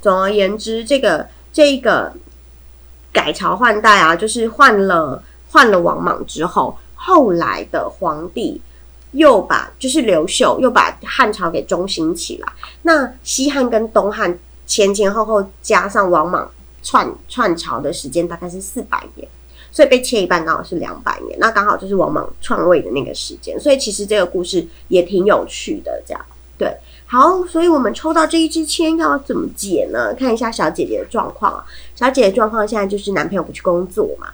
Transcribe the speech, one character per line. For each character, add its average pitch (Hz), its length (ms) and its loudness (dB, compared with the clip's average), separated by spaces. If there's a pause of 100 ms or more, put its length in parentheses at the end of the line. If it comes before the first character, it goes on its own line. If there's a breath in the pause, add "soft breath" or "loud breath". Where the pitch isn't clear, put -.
总 190 180 2
而 190 100 0
言 208 280 0
之， 226 260 -6
这 262 160 2
个， 180 260 0 (280 soft breath)
这 285 240 6
个 170 340 0 (1000)
改 151 180 0
朝 170 240 -2
换 214 260 0
代 214 200 6
啊， 165 120 6
就 214 140 -2
是 226 220 -2
换 220 380 4
了， 165 360 0 (280 soft breath)
换 254 200 6
了 185 80 4
王 165 240 0
莽 - 220 -2
之 156 200 -6
后， 170 320 -2 (180 soft breath)
后 302 360 4
来 135 400 -2
的 - 180 -4
皇 160 420 -6
帝 208 280 -6 (540 soft breath)
又 262 260 8
把， 123 400 -2
就 262 80 -6
是 269 140 2
刘 180 260 2
秀， 160 320 2
又 156 100 2
把 - 220 4 (140)
汉 226 260 0
朝 180 180 -4
给 165 140 -4
中 180 240 -4
兴 170 260 -2
起 - 260 -10
来。 - 120 -10 (300 loud breath)
那 302 280 2 (140)
西 269 260 -2
汉 262 200 0
跟 220 220 0
东 202 200 2
汉 202 260 -2 (300)
前 202 260 2
前 202 200 2
后 220 100 0
后 208 240 0 (140)
加 190 260 2
上 202 240 0
王 165 180 2
莽 - 220 -4 (300)
篡， 190 280 0 (200)
篡 208 260 0
朝 127 240 -8
的 143 140 -4
时 - 160 -10
间 170 180 -2
大 170 80 -8
概 175 140 -12
是 180 100 -12
四 220 220 -10
百 - 200 -6 (140)
年， - 100 -18 (460 loud breath)
所 294 140 8
以 - 20 -2
被 254 140 4
切 233 200 -2
一 180 40 0
半 175 180 0
刚 160 140 -2
好 - 60 -6
是 180 140 -8
两 - 260 -8
百 - 140 -4 (100)
年， - 120 -12
那 220 120 4
刚 202 140 0
好 208 120 0
就 190 100 -10
是 196 80 -2
王 165 160 0
莽 - 160 -4 (140)
篡 127 260 0
位 170 140 6
的 92 100 -8
那 131 140 -4
个 - 80 -10
时 - 260 -12
间。 - 180 -10
所 285 140 2
以 269 60 4
其 226 140 -6
实 202 140 -6
这 208 120 0
个 185 80 2
故 180 180 -4
事 180 240 -4 (220 loud breath)
也 175 140 4
挺 180 220 -2
有 147 220 2
趣 - 380 -8
的， - 200 -8
这 - 60 -14
样， - 140 -12 (320)
对。 - 180 -4 (300 soft breath)
好， 349 400 4
所 330 180 -2
以 359 40 4
我 330 100 4
们 240 160 0
抽 - 180 -4
到 320 140 4
这 330 140 0
一 320 100 2
支 320 160 -4
签 320 320 -2
要 302 220 0
怎 - 180 -6
么 - 180 -4
解 190 380 -2
呢？ 120 220 -2
看 254 180 -2
一 - 20 0
下 233 160 -4
小 180 160 -2
姐 160 160 -4
姐 107 140 -4
的 95 80 -6
状 - 260 -4
况 - 220 -2
啊。 - 100 -12 (300 loud breath)
小 247 160 0
姐 262 140 2
姐 196 80 6
的 196 40 -6
状 214 140 2
况 214 180 -2
现 214 120 -4
在 196 80 -2
就 202 100 -4
是 196 140 -6
男 160 160 -2
朋 190 80 -6
友 170 80 -2
不 - 80 -10
去 - 100 -14
工 180 240 0
作 180 240 -4 (100)
嘛 50 140 -14